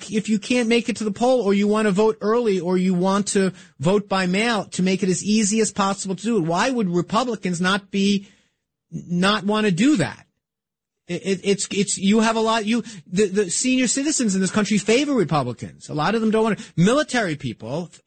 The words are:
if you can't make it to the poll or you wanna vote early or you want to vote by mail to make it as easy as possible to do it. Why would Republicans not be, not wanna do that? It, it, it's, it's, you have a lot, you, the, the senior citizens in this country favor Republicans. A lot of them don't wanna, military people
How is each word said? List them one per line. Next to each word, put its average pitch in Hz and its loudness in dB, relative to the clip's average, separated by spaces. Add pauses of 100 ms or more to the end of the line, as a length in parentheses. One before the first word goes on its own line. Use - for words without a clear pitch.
(120)
if 208 -2
you 214 2
can't 247 0
make 233 2
it 220 -4
to 220 -8
the 214 -4
poll 247 2
or 196 2
you 202 2
wanna 208 2
vote 220 2
early 214 0
or 180 0
you 185 2
want 190 0
to 190 2 (260)
vote 202 2
by 185 0
mail 208 0
to - -4
make 185 2
it 196 0
as 180 0
easy 214 2
as 214 0
possible 196 -2
to - -12
do 226 0
it. 180 0
Why 175 0
would 233 0
Republicans 185 -2
not 196 -2
be, 196 0 (640)
not 175 -2
wanna 214 2
do 240 2
that? 120 -4 (800)
It, 175 -6
it, 190 -2
it's, 196 -2
it's, 196 -2
you 196 4
have 226 2
a 226 -2
lot, 220 0
you, 226 0 (240)
the, 190 2
the 185 0
senior 254 0
citizens 269 0
in 190 0
this 185 0
country 214 0
favor 277 0
Republicans. 147 -2
A 139 -8
lot 156 0
of 226 0
them 220 0
don't 220 2
wanna, 220 0 (200)
military 220 2
people 131 -8 (180)